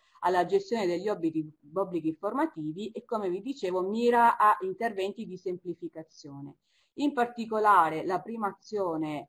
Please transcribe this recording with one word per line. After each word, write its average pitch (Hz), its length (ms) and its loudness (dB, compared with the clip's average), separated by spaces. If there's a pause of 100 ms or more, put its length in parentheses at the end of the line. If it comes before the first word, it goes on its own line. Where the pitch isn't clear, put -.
(200)
alla 180 260 2
gestione 196 400 0
degli 175 220 -2
obblighi, 160 440 -2 (220)
obblighi 175 340 -2
informativi 202 840 -4
e, - 120 -14
come 214 240 -2
vi 185 140 -2
dicevo, 185 400 -4
mira 233 560 4
a 208 220 6
interventi 196 680 -4
di 180 100 -12
semplificazione. 160 1160 -10 (440)
In 285 140 2
particolare 214 960 2
la 180 140 -2
prima 226 260 -6
azione 170 840 -4